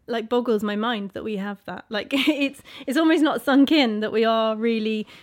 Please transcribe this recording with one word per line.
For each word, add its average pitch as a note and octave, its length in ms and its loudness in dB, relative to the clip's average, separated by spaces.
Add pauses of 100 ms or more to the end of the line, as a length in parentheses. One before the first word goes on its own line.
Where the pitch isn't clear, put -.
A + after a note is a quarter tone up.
like, A3+ 220 -4
boggles A#3 340 0
my G#3 140 -2
mind G#3+ 360 -4
that - 120 -10
we A3 120 -6
have G3 280 -8
that. - 240 -14
Like, G#3 220 -6
<laughs> - 20 -14
it's, C#4 500 0 (240)
it's C4 120 -2
almost D#4+ 240 4
not C#4+ 180 2
sunk C#4 320 4
in A#3+ 280 2
that G#3+ 120 -4
we A3 120 2
are A3 300 2
really A3 520 -2 (160)